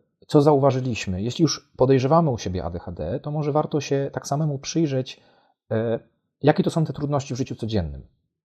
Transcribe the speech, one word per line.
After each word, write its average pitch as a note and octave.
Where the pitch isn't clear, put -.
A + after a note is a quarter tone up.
co D3+
zauważyliśmy. C3
Jeśli B2+
już -
podejrzewamy C3+
u A2+
siebie F#2
A E2+
D F2
H F2+
D, E2
to D3
może D3
warto D3+
się C#3
tak -
samemu D3
przyjrzeć, C#3
e, A2+
jakie D3+
to F3+
są D#3+
te D3
trudności C#3+
w -
życiu B2+
codziennym. F2